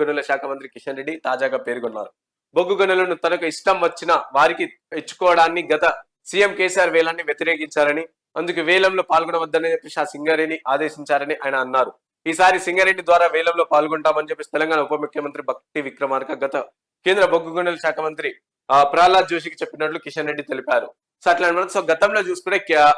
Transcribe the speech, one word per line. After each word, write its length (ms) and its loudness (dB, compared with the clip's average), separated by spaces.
గనుల 180 -2
శాఖ 240 -4
మంత్రి 240 -10
కిషన్ 280 -12
రెడ్డి 200 -10
తాజాగా 400 -2
పేర్కొన్నారు. 560 -8
బొగ్గు 200 0
గనులను 400 2
తనకు 320 -2
ఇష్టం 340 0
వచ్చిన 440 0
వారికి 300 2
ఇచ్చుకోవడాన్ని, 800 2
గత 200 2
సీఎం 280 2
కేసీఆర్ 360 0
వేలాన్ని 320 0
వ్యతిరేకించారని, 840 -2
అందుకు 240 -4
వేలంలో 420 2
పాల్గొనవద్దని 680 0
చెప్పేసి 280 -6
ఆ 40 0
సింగరేణి 640 -2
ఆదేశించారని 640 -2
ఆయన 200 -6
అన్నారు. 380 0
ఈసారి 340 4
సింగరేణి 440 0
ద్వారా 220 6
వేలంలో 380 2
పాల్గొంటామని 640 0
చెప్పేసి 280 -6
తెలంగాణ 220 2
ఉప 140 -2
ముఖ్యమంత్రి 480 -6
భట్టి 380 -8
విక్రమార్క 520 -4
గత 240 -4
కేంద్ర 180 4
బొగ్గు 340 0
గనుల 160 -2
శాఖ 260 -4
మంత్రి, 340 -6
ఆ, 120 6
ప్రహ్లాద్ 460 4
జోషికి 280 -6
చెప్పినట్లు 420 -6
కిషన్ 280 -8
రెడ్డి 160 -6
తెలిపారు. 520 -2
So, 60 2
అట్లా 180 2
అనమాట. 300 -2
So, 120 -2
గతంలో 300 2
చూసుకుంటే, 380 -4
కే-, 400 4